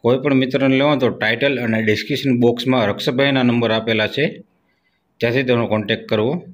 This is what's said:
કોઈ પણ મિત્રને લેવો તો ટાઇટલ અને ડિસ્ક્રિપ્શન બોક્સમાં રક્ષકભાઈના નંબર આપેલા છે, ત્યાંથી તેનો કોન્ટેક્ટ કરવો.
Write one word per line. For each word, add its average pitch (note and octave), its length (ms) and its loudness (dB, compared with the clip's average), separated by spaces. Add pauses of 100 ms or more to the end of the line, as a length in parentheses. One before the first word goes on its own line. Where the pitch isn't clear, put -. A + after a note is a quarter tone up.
કોઈ B2+ 200 2
પણ C#3 180 0
મિત્રને C3 400 2
લેવો D3 120 2 (100)
તો A#2+ 80 2
ટાઇટલ A2+ 440 0 (100)
અને A2 180 0
ડિસ્ક્રિપ્શન B2 500 -2 (120)
બોક્સમાં A#2+ 460 2
રક્ષકભાઈના C3 580 0
નંબર A#2 280 0
આપેલા A2 400 -2
છે, C#3 80 0 (960)
ત્યાંથી B2 300 0
તેનો A#2+ 240 2
કોન્ટેક્ટ G#2+ 380 -2
કરવો. A2+ 220 0 (220)